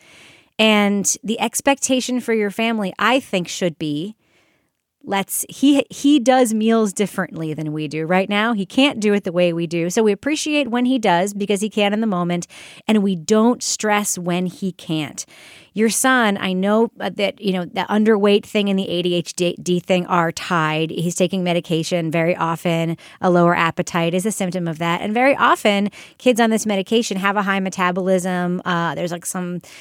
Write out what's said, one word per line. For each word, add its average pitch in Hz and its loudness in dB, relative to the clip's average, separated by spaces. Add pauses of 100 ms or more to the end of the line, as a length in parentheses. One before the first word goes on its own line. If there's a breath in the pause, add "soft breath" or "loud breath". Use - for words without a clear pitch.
(580 soft breath)
And 208 2
the 220 -4
expectation 254 -2
for 226 -2
your 214 0
family, 220 -2
I 240 2
think, 180 -2
should 175 -4
be, 156 -6 (880)
let's, 196 -4
he, 277 2
he 294 2
does 254 4
meals 220 2
differently 165 -4
than 151 -6
we 151 -4
do 156 -6
right 185 2
now. 208 0
He 196 -2
can't 269 2
do 208 2
it 202 0
the 190 -6
way 175 2
we 170 -2
do. 170 -2
So 202 2
we 214 4
appreciate 294 -2
when 240 0
he 262 2
does 196 2
because 202 -2
he 214 -4
can 202 0
in 214 0
the 226 0
moment, 175 -2 (400 loud breath)
and 208 4
we 196 2
don't 214 2
stress 208 -2
when 180 -2
he 180 -6
can't. 156 -6 (520 loud breath)
Your 220 2
son, 233 2
I 190 -4
know, 208 2 (100)
uh, 202 -4
that, 202 -2
you 202 -2
know, 180 -4
the 190 -4
underweight 208 4
thing 202 0
and 190 2
the 196 -2
A 175 -2
D 175 0
H 175 -4
D 175 0
thing 180 0
are 170 2
tied. 156 -2
He's 170 -4
taking 185 0
medication 170 -2
very 170 2
often. 165 -2 (240 loud breath)
A 190 0
lower 175 4
appetite 170 0
is 185 -2
a 214 -2
symptom 180 -4
of 156 -6
that. 170 -2
And 208 -4
very 262 2
often, 208 2 (260 loud breath)
kids 240 2
on 226 4
this 220 0
medication 208 -2
have 196 -2
a 208 2
high 196 0
metabolism. 180 0
Uh, 170 -2
there's, 170 -6
like, 175 -8
some 180 -6 (200 loud breath)